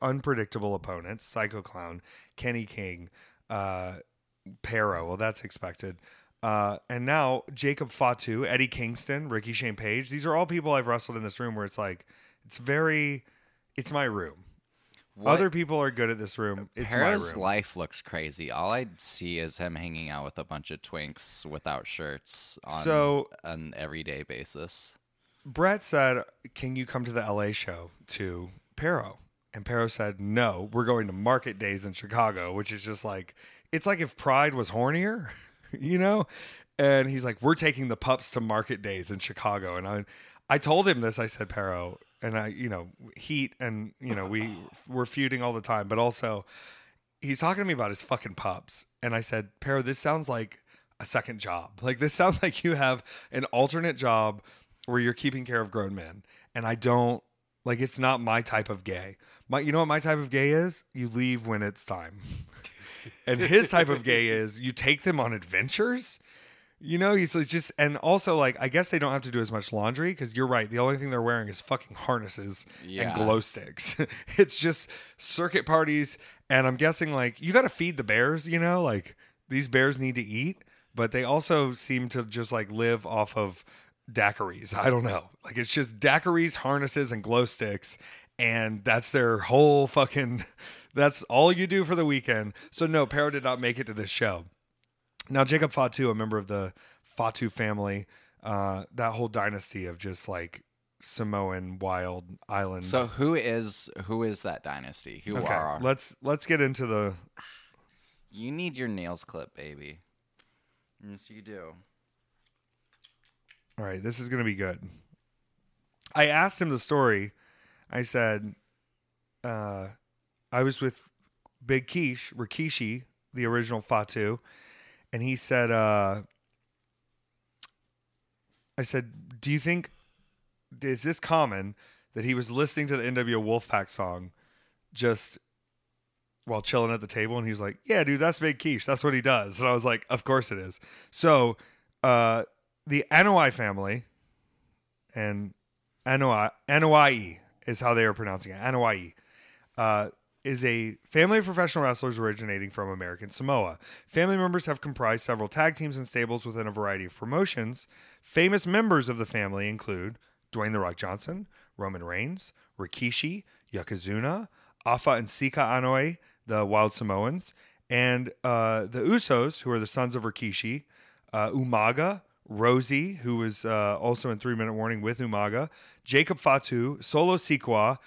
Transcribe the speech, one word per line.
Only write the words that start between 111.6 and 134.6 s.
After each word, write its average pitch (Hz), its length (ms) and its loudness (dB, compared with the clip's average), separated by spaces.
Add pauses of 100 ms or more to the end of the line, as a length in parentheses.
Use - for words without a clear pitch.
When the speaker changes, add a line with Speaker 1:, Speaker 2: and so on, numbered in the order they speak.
Speaker 1:
All 107 80 -8
right, 92 180 -8
this 117 160 -6
is 120 100 -8
gonna 123 140 -2
be 107 120 0
good. 92 240 -4 (1300)
I 151 140 6
asked 165 340 2
him 170 80 0
the 131 100 -2
story. 110 520 2 (580)
I 123 120 -4
said, 110 540 0 (880)
uh, 104 440 -6 (640)
I 123 120 2
was 135 180 0
with - 260 -6 (580)
Big 131 220 0
Keish, 139 460 -4
Rikishi, 123 680 -4 (300)
the 123 120 -2
original 117 340 0
Fatu, 107 600 0 (760)
and 117 100 -4
he 131 120 0
said, 123 360 2
uh, 104 520 4 (2500)
I 139 40 -4
said, 123 580 -6
"Do 143 120 -2
you 147 80 2
think, 170 320 -2 (880)
is 131 220 -2
this 160 160 -2
common 104 560 0 (380)
that 113 120 -4
he 127 80 2
was 120 180 -2
listening 143 360 0
to 139 100 0
the 120 80 -2
N 127 100 -2
W 120 220 2
O 110 40 2
Wolfpack 107 480 0
song 90 420 -6 (640)